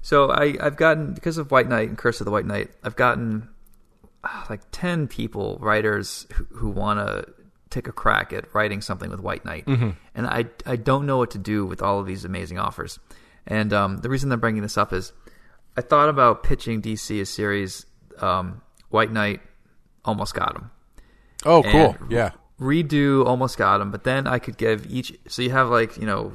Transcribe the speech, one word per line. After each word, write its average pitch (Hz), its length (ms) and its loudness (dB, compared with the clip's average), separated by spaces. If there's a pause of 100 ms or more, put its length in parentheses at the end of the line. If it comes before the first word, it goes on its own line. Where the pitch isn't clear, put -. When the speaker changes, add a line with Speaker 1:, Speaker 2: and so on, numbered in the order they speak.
Speaker 1:
So 143 300 4
I, 147 300 2
I've 147 160 0
gotten, 156 360 2
because 165 240 -4
of 143 140 -4
White 127 160 6
Knight 113 220 2
and 107 80 -8
Curse 117 240 0
of 95 40 -6
the 101 60 -2
White 104 140 0
Knight, 101 240 -4 (140)
I've 120 120 -8
gotten, 117 540 0 (720)
uh, - 260 -8
like, 107 120 -10 (100)
ten 170 360 -2
people, 104 540 -6
writers 107 720 0
who, - 120 0 (100)
who 107 140 -4
wanna 101 560 -2 (460)
take - 160 -6
a - 40 -10
crack 104 400 0
at - 220 -10
writing 104 280 -2
something - 280 -8
with 92 100 -10
White 95 260 -8
Knight. 82 200 -10
Speaker 2:
Mm-hmm. 120 240 0 (240)
Speaker 1:
And 120 140 -6
I, 117 180 -2 (200)
I 127 100 -4
don't 135 300 0
know 135 120 0
what 117 140 0
to 104 60 -12
do 104 280 -2
with 90 160 -8
all 101 180 0
of 98 60 -6
these 98 180 -8
amazing 92 360 -8
offers. - 400 -8 (480)
And, 107 260 0
um, 98 240 0
the 117 120 -6
reason 135 220 0
I'm 120 80 0
bringing 110 220 0
this 104 160 -4
up 107 160 0
is 92 180 -6 (680)
I 123 40 -2
thought 147 280 4
about 127 340 4
pitching 113 380 0
D 110 140 -4
C 107 260 -6
a 95 40 -4
series, 101 600 -4 (340)
um, 90 420 -2 (280)
White 110 220 2
Knight, 104 300 -2 (640)
Almost 104 300 -4
Got - 200 -2
'Em. - 160 -14 (760)
Speaker 2:
Oh, 160 180 10
cool. 110 360 6
Speaker 1:
And 95 120 -10
Speaker 2:
Yeah. 113 200 2 (280)
Speaker 1:
redo 143 680 2
Almost 127 320 0
Got 101 240 4
'Em, 98 100 -4
but 101 120 -10
then 135 220 0
I 127 140 0
could - 180 -10
give 110 280 0
each, - 280 -8 (140)
so - 140 -6
you 123 100 0
have, 131 180 2
like, 113 280 2
you 107 80 -8
know 107 300 -4